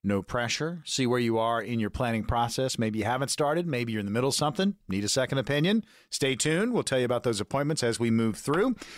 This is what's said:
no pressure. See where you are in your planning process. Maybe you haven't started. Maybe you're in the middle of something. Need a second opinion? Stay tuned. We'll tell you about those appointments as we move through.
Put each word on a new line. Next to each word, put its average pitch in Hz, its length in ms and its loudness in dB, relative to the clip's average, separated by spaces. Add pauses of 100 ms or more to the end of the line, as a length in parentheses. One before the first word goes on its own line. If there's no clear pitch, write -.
no 101 180 0
pressure. 147 600 -4
See 131 240 0
where 123 100 2
you 113 200 2
are 113 220 2
in 113 200 -2
your 104 100 0
planning 113 320 -2
process. 120 560 0
Maybe 110 220 -2
you 104 40 -2
haven't 127 260 -2
started. 156 360 0
Maybe 123 260 -2
you're 107 80 -2
in 101 60 -4
the 101 60 -4
middle 120 160 0
of 135 60 0
something. 190 420 0 (100)
Need 95 160 -2
a 107 60 -2
second 131 300 0
opinion? 160 460 2 (240)
Stay 135 280 0
tuned. 175 360 0
We'll 165 120 0
tell 131 160 2
you 123 40 4
about 120 200 0
those 113 160 2
appointments 143 420 0
as 117 160 0
we 117 100 2
move 113 280 2
through. 202 400 0 (220)